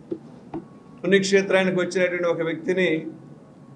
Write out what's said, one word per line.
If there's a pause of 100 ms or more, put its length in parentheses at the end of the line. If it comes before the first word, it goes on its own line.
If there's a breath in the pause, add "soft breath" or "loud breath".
(1040)
పుణ్యక్షేత్రానికి
వచ్చినటువంటి
ఒక
వ్యక్తిని, (680)